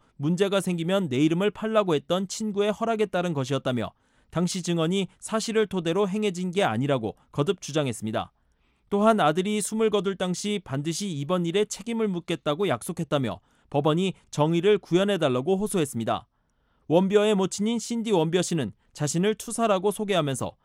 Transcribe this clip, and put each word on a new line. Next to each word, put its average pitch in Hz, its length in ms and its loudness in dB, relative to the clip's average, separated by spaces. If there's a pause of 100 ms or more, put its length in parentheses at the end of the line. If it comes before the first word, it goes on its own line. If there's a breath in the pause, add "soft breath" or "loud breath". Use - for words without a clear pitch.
(160)
문제가 180 440 0
생기면 180 480 0
내 123 100 0
이름을 170 320 4
팔라고 208 460 0
했던 185 320 -2
친구의 208 420 -2
허락에 220 360 -2
따른 180 260 -2
것이었다며 131 580 -2 (400)
당시 175 320 -2
증언이 175 460 0 (100)
사실을 220 480 -2
토대로 196 400 0
행해진 185 460 -2
게 196 100 0
아니라고 123 540 0 (160)
거듭 170 280 0
주장했습니다. 113 720 -4 (600)
또한 208 300 4
아들이 185 400 2
숨을 220 300 0
거둘 196 260 0
당시 190 480 -4
반드시 156 460 -4
이번 165 340 -2
일에 190 220 0
책임을 226 420 -4
묻겠다고 170 600 -2
약속했다며 135 680 -2 (300)
법원이 160 460 2 (160 soft breath)
정의를 170 480 2
구현해달라고 175 800 2
호소했습니다. 135 680 -2 (600)
원벼의 202 480 4
모친인 202 440 0
신디 226 340 -4
원벼 165 280 2
씨는 151 320 -2 (220)
자신을 170 400 0
투사라고 208 560 0
소개하면서 165 640 -2 (120)